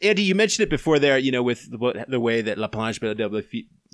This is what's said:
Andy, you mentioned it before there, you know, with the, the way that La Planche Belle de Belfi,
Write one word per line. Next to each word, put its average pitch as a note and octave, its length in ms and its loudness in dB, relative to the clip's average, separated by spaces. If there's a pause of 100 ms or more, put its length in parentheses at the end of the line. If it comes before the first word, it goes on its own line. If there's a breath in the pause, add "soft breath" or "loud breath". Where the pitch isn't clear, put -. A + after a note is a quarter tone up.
Andy, G3+ 220 2
you F#3 100 2
mentioned G#3+ 300 2
it E3 60 -4
before D3+ 280 2
there, C#3 180 4
you C3 160 0
know, B2 120 0
with A#2+ 260 -2
the, A#2+ 380 -4
the B2+ 120 0
way A#2 220 0
that G#2 160 -4
La G#2+ 100 -4
Planche A2 320 -6
Belle A2 140 -2
de G#2+ 120 -2
Belfi, G#2+ 420 -6 (260)